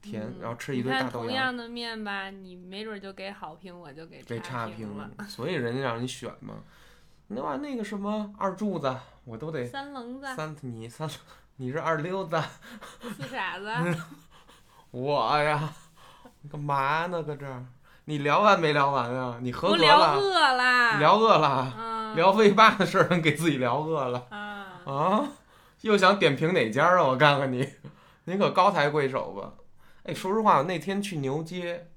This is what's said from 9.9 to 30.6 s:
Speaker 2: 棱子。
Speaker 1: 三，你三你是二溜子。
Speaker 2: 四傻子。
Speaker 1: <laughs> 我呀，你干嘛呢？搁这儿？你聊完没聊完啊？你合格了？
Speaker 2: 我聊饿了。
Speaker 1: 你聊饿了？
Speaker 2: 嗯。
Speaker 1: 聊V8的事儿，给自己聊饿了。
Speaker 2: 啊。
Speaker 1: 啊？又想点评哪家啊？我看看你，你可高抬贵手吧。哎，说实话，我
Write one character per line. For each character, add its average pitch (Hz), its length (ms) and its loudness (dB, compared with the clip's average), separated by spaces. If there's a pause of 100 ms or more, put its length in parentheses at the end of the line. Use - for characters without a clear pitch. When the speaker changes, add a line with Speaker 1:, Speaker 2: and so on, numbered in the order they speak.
Speaker 2:
棱 254 300 -12
子。 269 160 -10
Speaker 1:
三， 156 240 -8
你 117 260 -10
三 151 220 -8 (520)
你 127 120 -6
是 156 40 -4
二 160 200 0
溜 180 260 -4
子。 160 180 -2 (600)
Speaker 2:
四 240 220 -10
傻 190 360 -8
子。 208 100 -10 (600)
Speaker 1:
<laughs> - 600 -20
我 131 460 0
呀， 151 360 0 (680)
你 143 100 -20
干 151 80 -12
嘛 147 500 0
呢？ 175 140 -4
搁 147 140 -6
这 139 100 -14
儿？ 127 200 -10 (400)
你 151 140 -4
聊 147 200 4
完 202 180 6
没 160 140 2
聊 143 200 4
完 123 220 0
啊？ 123 280 -6
你 123 100 -4
合 - 200 0
格 320 40 4
了？ 339 60 2
Speaker 2:
我 311 40 4
聊 302 320 6
饿 359 360 4
了。 247 400 4
Speaker 1:
你 208 60 0
聊 175 180 8
饿 220 200 6
了？ 135 400 2
Speaker 2:
嗯。 226 380 -6
Speaker 1:
聊 180 180 6
V8 208 440 6
的 185 80 2
事 175 120 0
儿， 175 220 4
给 156 160 2
自 160 160 2
己 139 60 0
聊 127 240 0
饿 156 240 -2
了。 123 240 -4
Speaker 2:
啊。 202 560 -12
Speaker 1:
啊？ 185 420 0 (540)
又 214 160 4
想 196 200 6
点 165 160 4
评 156 200 0
哪 120 180 2
家 156 240 6
啊？ 175 80 6
我 131 140 4
看 143 200 6
看 135 140 0
你， 127 160 -2 (560)
你 180 140 -4
可 180 140 4
高 196 200 6
抬 147 180 2
贵 147 200 0
手 127 240 -4
吧。 - 220 -12 (480)
哎， 175 100 -6
说 190 200 -4
实 220 60 2
话， 196 200 6
我 135 40 2